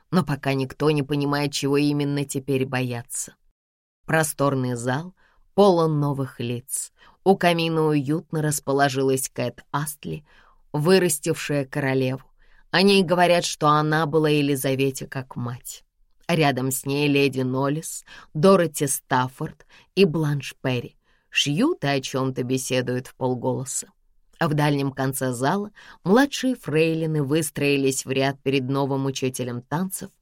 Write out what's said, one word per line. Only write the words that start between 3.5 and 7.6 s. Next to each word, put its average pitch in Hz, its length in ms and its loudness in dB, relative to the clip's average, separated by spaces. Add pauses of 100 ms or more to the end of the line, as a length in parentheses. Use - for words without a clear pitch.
Просторный 139 720 0
зал — 127 400 -4 (400)
полон 165 440 4
новых 139 380 -2
лиц. 120 540 -8 (320)
У 190 100 6
камина 165 520 2